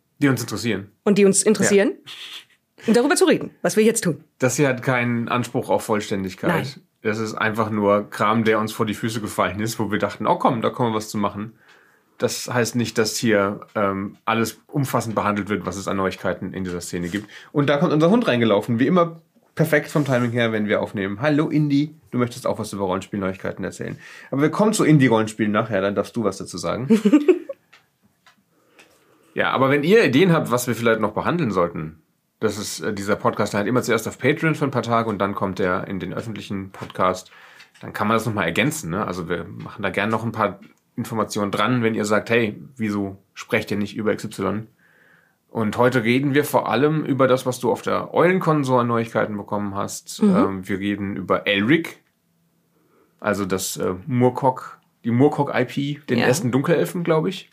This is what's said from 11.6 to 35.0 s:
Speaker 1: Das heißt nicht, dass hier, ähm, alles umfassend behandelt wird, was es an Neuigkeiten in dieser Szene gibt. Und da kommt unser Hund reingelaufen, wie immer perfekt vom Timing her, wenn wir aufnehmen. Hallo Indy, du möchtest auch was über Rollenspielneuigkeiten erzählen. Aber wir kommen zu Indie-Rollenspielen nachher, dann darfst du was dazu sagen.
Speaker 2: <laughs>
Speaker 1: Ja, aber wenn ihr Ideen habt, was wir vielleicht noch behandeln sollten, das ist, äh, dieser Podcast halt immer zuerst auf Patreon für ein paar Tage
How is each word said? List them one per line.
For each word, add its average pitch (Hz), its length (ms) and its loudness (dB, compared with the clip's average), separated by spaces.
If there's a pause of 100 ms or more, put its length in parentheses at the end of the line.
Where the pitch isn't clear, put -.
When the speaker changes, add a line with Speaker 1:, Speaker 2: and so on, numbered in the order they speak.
Speaker 1:
Das - 320 -4
heißt 120 220 0
nicht, 120 240 -4
dass 107 180 0
hier, 104 440 0 (160)
ähm, 98 480 -2
alles 113 420 -2
umfassend 120 480 -2
behandelt 101 340 0
wird, 95 180 -2
was 92 100 -6
es 95 100 -10
an 98 120 -2
Neuigkeiten 95 540 -4
in 95 120 -6
dieser 87 160 -6
Szene 87 280 -6
gibt. 101 220 -6 (220)
Und 139 160 0
da 147 80 2
kommt 147 160 2
unser 160 180 4
Hund 233 160 4
reingelaufen, 117 540 2
wie 135 80 4
immer 170 320 2 (340)
perfekt 151 340 2
vom 156 160 2
Timing 123 280 2
her, 117 180 2
wenn 107 160 0
wir 101 160 2
aufnehmen. 101 380 -4
Hallo 151 280 2
Indy, 147 460 2 (160)
du 123 80 -4
möchtest 120 260 -2
auch - 140 -2
was 107 140 -8
über 98 140 -4
Rollenspielneuigkeiten 95 800 -4
erzählen. - 320 -10 (360)
Aber 135 100 0
wir 156 80 4
kommen 214 220 2
zu 175 100 2
Indie-Rollenspielen 113 680 4
nachher, 107 280 0
dann 98 140 0
darfst 101 220 -4
du 117 80 0
was 95 140 -2
dazu 90 200 -10
sagen. 90 300 -4
Speaker 2:
<laughs> 214 120 6 (2250)
Speaker 1:
Ja, 92 180 0
aber 135 180 4
wenn 143 140 2
ihr 208 200 6
Ideen 160 280 6
habt, 123 180 2
was 120 160 0
wir 120 80 0
vielleicht 113 240 2
noch 107 140 0
behandeln 117 400 -2
sollten, 85 500 -2 (380)
das 104 180 -2
ist, - 220 -8
äh, 92 120 -4
dieser 101 220 -2
Podcast 110 400 -2
halt 101 140 0
immer 120 140 2
zuerst 117 260 0
auf - 100 -12
Patreon 156 380 0
für 147 80 -4
ein 131 80 -2
paar 120 100 0
Tage 113 260 0